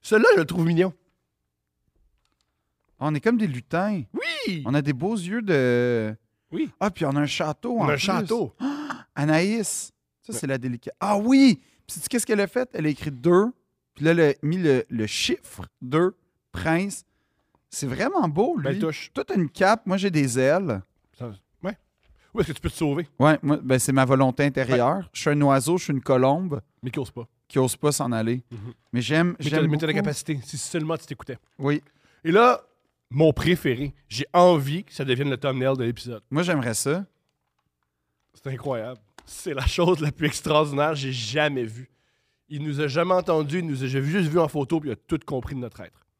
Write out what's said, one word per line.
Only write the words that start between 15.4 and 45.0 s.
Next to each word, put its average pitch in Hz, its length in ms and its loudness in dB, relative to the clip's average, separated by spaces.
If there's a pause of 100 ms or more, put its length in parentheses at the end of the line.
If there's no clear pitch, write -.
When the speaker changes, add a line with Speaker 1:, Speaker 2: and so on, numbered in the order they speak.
Speaker 2:
deux, 160 360 0 (340)
Prince. 165 540 -4 (640)
C'est - 180 -8
vraiment 190 400 0
beau, 220 300 0
lui. 170 60 -4
Speaker 1:
Belle 139 160 -2
touche. 160 340 -6
Speaker 2:
Toi, 269 100 -6
t'as - 120 -6
une 170 140 2
cape, 202 360 2
moi, 190 100 0
j'ai 196 160 -2
des 139 260 2
ailes. 135 440 2 (360)
Speaker 1:
Ça, 120 140 -12 (320)
ouais. 190 140 -8 (560)
Où 226 80 -2
est-ce 160 80 0
que - 40 -8
tu - 80 -10
peux - 80 -4
te - 60 -8
sauver ? 147 320 -2 (120)
Speaker 2:
Ouais, 147 220 6
moi, 147 220 0
ben, 127 160 2
c'est 135 140 0
ma 135 100 4
volonté 131 400 2
intérieure. 131 540 0
Speaker 1:
Ouais. 190 60 -6 (100)
Speaker 2:
Je - 80 -10
suis - 80 0
un 147 140 2
oiseau, 139 340 4
je - 80 -6
suis 156 80 -2
une 131 80 -2
colombe 139 600 2 (220)
Speaker 1:
Mais 127 80 -8
qui - 80 -6
ose 127 120 -8
pas. 117 160 -14 (200)
Speaker 2:
qui - 120 -4
ose 131 180 0
pas 147 160 0
s'en 131 180 -2
aller. 117 400 -2
Speaker 1:
Mhm. 120 60 -16 (340)
Speaker 2:
Mais 123 100 0
j'aime, 156 260 2 (120)
Speaker 1:
Mais 143 60 -8
t'as, 151 40 0 (120)
Speaker 2:
j'aime 160 100 2
Speaker 1:
mais 151 60 0
t'as 160 100 -2
la 156 60 0
Speaker 2:
beaucoup. 151 100 0
Speaker 1:
capacité, 151 400 -4
si - 140 -12
seulement 160 400 -6
tu - 80 -14
t'écoutais. 127 320 -14 (200)
Speaker 2:
Oui. 147 240 -2 (440)
Speaker 1:
Et 160 80 0
là, 240 280 6 (480)
mon 151 220 4
préféré, 139 600 0 (160)
j'ai 120 240 -8
envie 175 500 4
que - 80 -20
ça 143 140 -6
devienne 131 240 0
le 131 80 -2
thumbnail 135 400 0
de 123 80 -2
l'épisode. 117 440 -8
Speaker 2:
Moi, 156 140 0
j'aimerais 139 300 0
ça. 160 320 -4 (1300)
Speaker 1:
C'est - 140 -16
incroyable. 123 520 -6 (300)
C'est - 240 -10
la 131 120 -4
chose 175 340 2
la 147 140 -2
plus 156 140 -2
extraordinaire 151 640 0
que 160 40 -4
j'ai 135 160 -6
jamais 131 540 -2
vue. 113 240 -14 (580)
Il 147 160 -10
nous 147 160 -4
a 151 80 -2
jamais 170 260 0
entendus, 165 460 0
il 175 80 -4
nous 135 160 -4
a 135 40 -2
juste 147 420 0
vus 165 100 2
en 165 80 2
photo, 151 320 -2
puis 147 100 -6
il 117 40 -4
a - 20 -4
tout - 300 -4